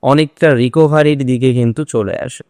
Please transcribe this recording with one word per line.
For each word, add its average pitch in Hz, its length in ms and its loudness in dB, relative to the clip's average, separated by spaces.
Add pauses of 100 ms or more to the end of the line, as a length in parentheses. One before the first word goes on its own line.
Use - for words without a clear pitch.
অনেকটা 147 540 0
রিকভারির 147 680 2
দিকে 127 280 0
কিন্তু 120 300 -2
চলে 101 340 -4
আসে। - 320 -12